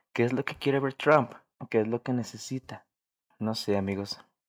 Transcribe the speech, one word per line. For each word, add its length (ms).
¿Qué 100
es 100
lo 100
que 120
quiere 220
ver 140
Trump? 400
¿Qué 100
es 80
lo 140
que 100
necesita? 720
No 160
sé, 240
amigos. 420